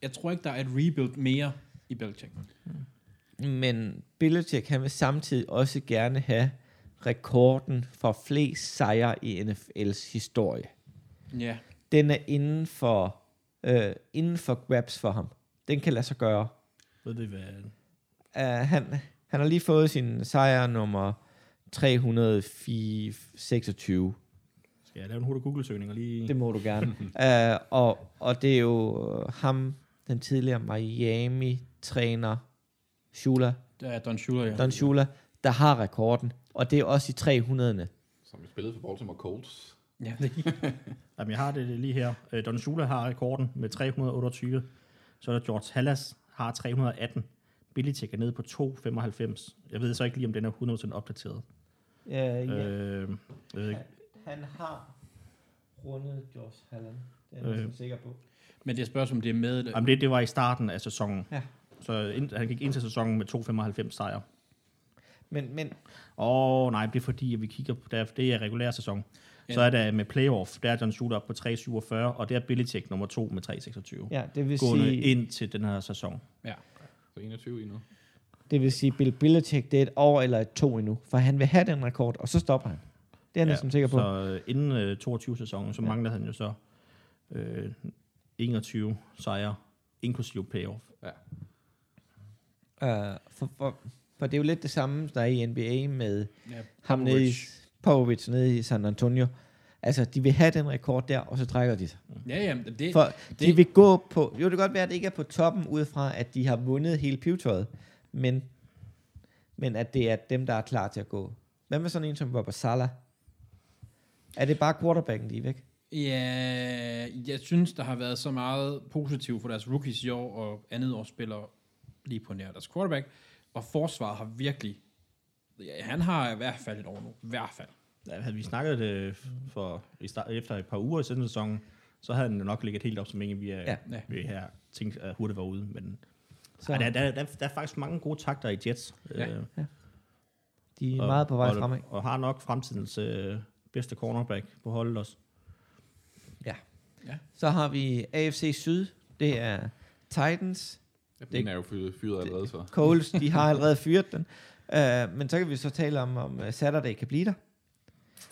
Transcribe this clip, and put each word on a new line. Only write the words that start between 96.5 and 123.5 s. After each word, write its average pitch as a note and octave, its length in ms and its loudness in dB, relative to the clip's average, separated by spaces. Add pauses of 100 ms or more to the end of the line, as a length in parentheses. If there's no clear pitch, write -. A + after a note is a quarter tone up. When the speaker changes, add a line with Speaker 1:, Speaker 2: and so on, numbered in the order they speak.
Speaker 1:
Ja, A#2+ 40 -12 (280)
Speaker 2:
ham C3 160 2
nede C3 280 6
i B2 40 4
Speaker 1:
Popovich. - 320 -8 (180)
Speaker 2:
Popovich B2 500 6
nede B2+ 260 4
i A#2 40 0
San A2 240 0
Antonio. B2 420 4 (540)
Altså, C3 240 4
de B2+ 180 -2
vil D#3 80 8
have D#3+ 200 8
den D3+ 180 0
rekord B2+ 380 -2
der, C3+ 120 0
og - 180 -6
så C3 80 0
trækker B2 300 2
de F#2 120 -4
sig. - 120 -12 (280)
Speaker 1:
Ja, D#3 160 -2
ja, D#3 140 0 (220)
det, E3+ 140 -2
Speaker 2:
For D#3 100 8 (260)
de - 160 0
Speaker 1:
det E3 120 8
Speaker 2:
vil F3 80 12
gå F#3+ 460 10
på, - 280 2
jo, F3+ 100 4
det - 20 2
kan F3+ 60 0
godt G3 160 2
være, F#3 100 2
at F3 60 -2
det F3+ 60 -4
ikke F3+ 120 -2
er F#3 40 -2
på E3 120 -6
toppen, E3+ 440 2
ud D3+ 180 2
fra, C#3 340 -2
at B2 140 -4
de B2+ 140 0
har B2+ 80 4
vundet C#3 440 0
hele C3+ 180 0
pivetøjet, B2 500 0 (440)
men, C3 320 0 (1120)
men B2 180 -2
at A#2 180 -2
det A#2 180 4
er A2 40 4
dem, B2+ 300 -2
der A#2+ 80 -2
er A2 80 0
klar G#2+ 260 -2
til G#2+ 120 -6
at G#2+ 100 -10
gå. G2+ 240 -6 (340)
Hvad D3 120 -2
med E3+ 100 -4
sådan D#3 200 -4
en D3 60 -6
som B2+ 200 -4
Robert A2+ 180 -4
Saleh? B2 340 0 (1500)
Er C3+ 80 4
det D3 140 2
bare D3+ 220 4
quarterbacken, B2+ 480 0
de A2+ 80 -6
er A2+ 40 -6
væk? C3 220 -6 (280)
Speaker 1:
Ja, B2+ 1160 -4 (200)
jeg C3+ 120 -6
synes, E3+ 340 2
der C3+ 100 -6
har B2+ 120 -4
været B2 220 -4
så C#3+ 140 -4
meget C3+ 500 -2 (100)
positivt C3+ 500 -4
for A#2+ 80 -10
deres A2 200 -8
rookies C3+ 340 -2
i B2 60 -2
år, B2 260 -6
og G#2+ 360 -8
andet B2 220 -2
årsspillere A2 520 -10 (600)
lige A#2+ 140 -8
på G#2 140 -14
nær F#2+ 180 -12
deres - 220 -16
quarterback. E3 340 -2 (460)